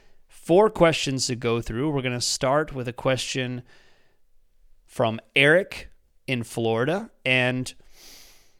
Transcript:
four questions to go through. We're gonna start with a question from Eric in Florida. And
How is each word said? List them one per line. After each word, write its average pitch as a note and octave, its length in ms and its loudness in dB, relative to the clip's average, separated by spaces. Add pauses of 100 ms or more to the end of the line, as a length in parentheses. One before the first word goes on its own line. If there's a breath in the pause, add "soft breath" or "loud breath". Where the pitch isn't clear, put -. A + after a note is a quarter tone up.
(280 soft breath)
four G3+ 440 2
questions D3 560 2
to B2+ 80 -2
go A#2 260 -2
through. B2 300 -4
We're C#3 100 -2
gonna B2 200 -4
start C#3+ 520 0
with B2+ 140 -6
a A#2+ 60 -8
question B2+ 680 -4 (1200 soft breath)
from A2+ 340 -4 (160)
Eric D3+ 540 2 (360)
in B2 180 -4
Florida. A#2+ 680 -2 (140)
And B2+ 460 0 (880 loud breath)